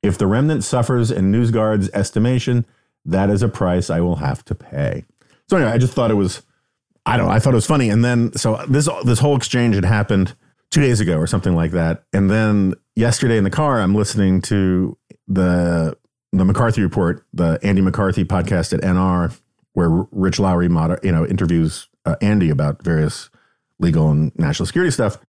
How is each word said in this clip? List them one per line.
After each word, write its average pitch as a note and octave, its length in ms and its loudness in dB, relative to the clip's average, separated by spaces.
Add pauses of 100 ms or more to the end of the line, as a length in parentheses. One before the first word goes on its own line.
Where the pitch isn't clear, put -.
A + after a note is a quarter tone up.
If G2+ 160 -2
the G2+ 100 0
remnant C3+ 360 2
suffers A#2+ 460 0
in G2 220 0
NewsGuard's A2 600 2
estimation, A#2 720 0 (400)
that F#2+ 240 0
is G2+ 120 2
a F#2+ 80 0
price F2+ 400 -2
I E2 120 0
will F2 160 0
have C#2 280 -6
to F2 100 -8
pay." - 500 -6 (440)
So G3 80 2
anyway, A#2+ 140 2
I A#2+ 60 0
just B2+ 160 2
thought A#2 180 0
it G#2+ 40 2
was, F#2+ 280 -2 (640)
I B2 120 0
don't F#2 100 0
know, F#2 60 0
I A2 60 4
thought C3 140 2
it - 20 4
was G#2+ 100 2
funny. C#3 240 0
And A2+ 160 2
then, A#2+ 280 0
so - 360 -4
this, C#3 180 2 (160)
this A#2+ 160 2
whole C#3+ 160 2
exchange A#2+ 400 0
had G2 100 0
happened G#2 500 0 (360)
two D3+ 100 2
days B2 180 2
ago F2 180 0
or E2 100 0
something F#2 260 0
like E2 180 0
that. E2 420 -2
And G2 180 2
then G#2 420 2 (220)
yesterday A#2 420 0
in G2+ 60 2
the G2 80 0
car, C#3+ 280 0
I'm F#2+ 140 0
listening G2+ 500 0
to F#2 540 0 (300)
the, F2 680 0 (360)
the F#2 140 2
McCarthy A2 360 0
Report, F2+ 500 -2
the E2 300 -2
Andy G2 200 0
McCarthy F#2+ 440 0
podcast F2+ 480 -2
at - 100 -2
N F#2 140 2
R, F2+ 340 0 (420)
where E2+ 180 2
R-, E2+ 200 0
Rich F#2+ 280 -2
Lowry F2 300 2
moder-, E2 340 0
you F#2+ 80 0
know, E2 160 0
interviews, E2 600 -2 (160)
uh, D#2+ 160 -2
Andy G2+ 280 2
about D2 320 -2
various D#2 480 -4 (500)
legal D#2+ 300 2
and D2+ 300 0
national D#2 260 -2
security F3 240 0
stuff. A#2 300 -2 (180)